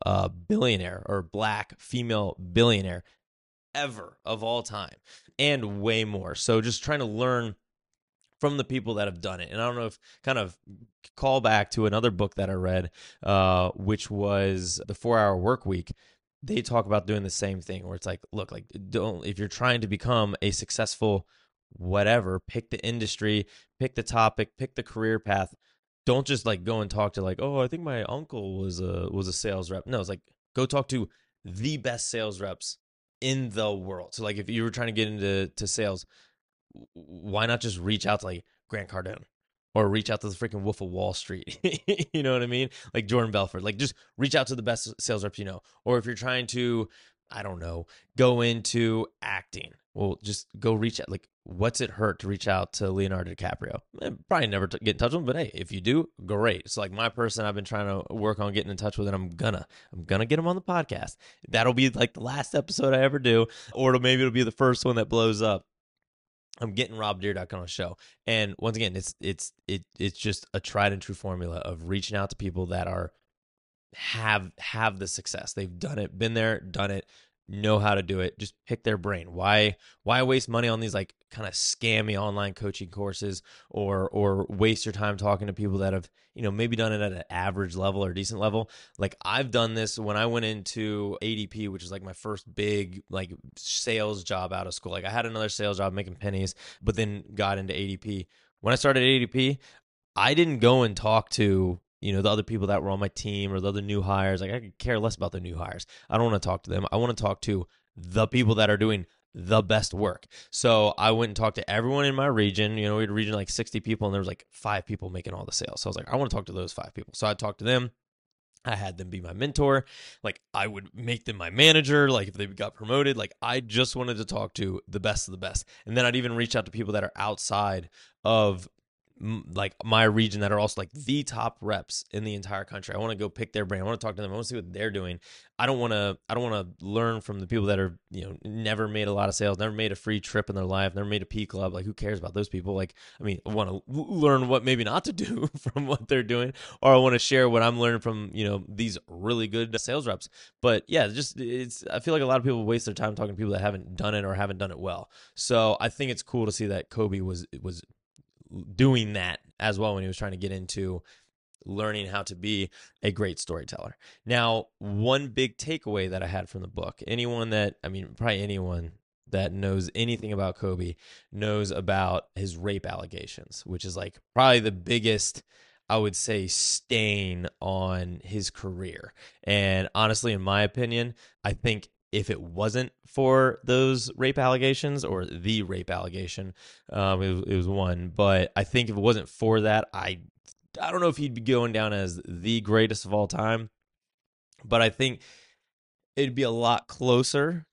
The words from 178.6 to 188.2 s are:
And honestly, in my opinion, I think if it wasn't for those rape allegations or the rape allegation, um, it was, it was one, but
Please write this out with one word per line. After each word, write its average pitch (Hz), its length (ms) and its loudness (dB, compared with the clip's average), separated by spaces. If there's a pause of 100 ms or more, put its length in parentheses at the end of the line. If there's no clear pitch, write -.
And 98 540 2
honestly, 110 360 4
in 98 100 -2
my 98 200 4
opinion, 117 520 0 (280)
I 104 120 -2
think 107 340 -2 (240)
if 104 180 0
it 92 100 -4
wasn't 104 520 -2 (140)
for 131 580 4
those 127 520 4
rape 131 220 0
allegations 135 640 2
or 92 200 -2
the 101 400 -2
rape 92 260 -6
allegation, 90 640 -8 (380)
um, 95 300 2
it 95 120 2
was, 92 100 -2
it 95 120 0
was 90 100 2
one, 90 480 0
but 95 400 4